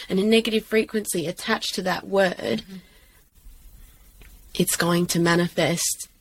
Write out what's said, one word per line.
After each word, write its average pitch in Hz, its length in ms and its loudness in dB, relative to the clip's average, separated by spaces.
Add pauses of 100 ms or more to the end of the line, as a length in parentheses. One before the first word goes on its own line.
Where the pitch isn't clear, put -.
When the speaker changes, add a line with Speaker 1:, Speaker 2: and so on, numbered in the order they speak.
Speaker 1:
and 190 100 0
a 190 60 2
negative 220 400 2
frequency 214 640 -2
attached - 480 -4
to 196 80 -4
that - 260 -2
word, 196 580 0
Speaker 2:
Mm-hmm. 190 100 -16 (1800)
Speaker 1:
it's - 220 0
going 175 300 2
to 175 140 0
manifest 170 880 0 (120)